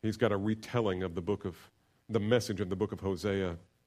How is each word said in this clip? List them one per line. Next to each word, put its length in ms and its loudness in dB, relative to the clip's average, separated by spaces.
he's 140 0
got 160 4
a 40 2
retelling 640 0
of 120 -4
the 80 -4
book 220 -2
of, 120 -6
the 120 2
message 400 2
of 100 -2
the 60 -2
book 160 0
of 80 -8
Hosea, 580 0